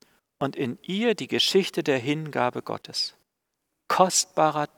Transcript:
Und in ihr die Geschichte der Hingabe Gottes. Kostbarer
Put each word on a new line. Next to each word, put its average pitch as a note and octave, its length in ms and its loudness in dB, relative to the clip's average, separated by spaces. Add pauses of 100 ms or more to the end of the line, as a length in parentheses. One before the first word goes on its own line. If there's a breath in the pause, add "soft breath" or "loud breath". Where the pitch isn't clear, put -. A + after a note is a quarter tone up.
(380 soft breath)
Und - 180 -2
in B2 280 -4
ihr G#3+ 320 0
die A#2+ 120 -8
Geschichte E3+ 560 2
der C#3 140 2
Hingabe B2+ 640 -2
Gottes. - 540 -6 (720)
Kostbarer D#3 800 2 (100)